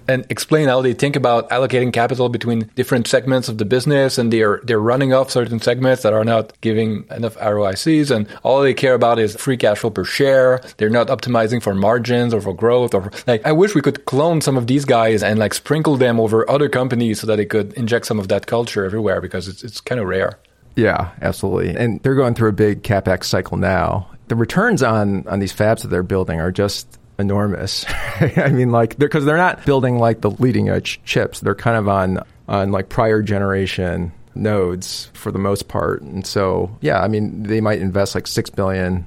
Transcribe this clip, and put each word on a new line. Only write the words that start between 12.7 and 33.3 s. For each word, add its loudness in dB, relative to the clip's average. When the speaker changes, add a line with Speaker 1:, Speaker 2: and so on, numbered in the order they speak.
Speaker 1:
Or, -2
like, 0
I 2
wish 4
we 2
could -2
clone 2
some 0
of -2
these 0
guys 2
and, 2
like, 0
sprinkle 0
them 2
over 2
other 2
companies 0
so -6
that 0
they 0
could -2
inject -2
some -2
of -4
that -2
culture -2
everywhere, -2
because -8
it's, -14
it's -14
kinda -4
rare. -2
Speaker 2:
Yeah, 2
absolutely. -2
And -2
they're 2
going 2
through 2
a 0
big 2
CapEx 0
cycle -2
now. 0
The -2
returns 2
on, 0
on -2
these -2
fabs 0
that -8
they're 0
building -2
are -2
just -4
enormous. -2
<laughs> -6
I 2
mean, 2
like, 2
they're, 2
'cause 0
they're 2
not 0
building, 2
like, 2
the 0
leading 2
edge -4
chips. -2
They're -2
kind 0
of 0
on, 0
on, 0
like, -2
prior 2
generation -2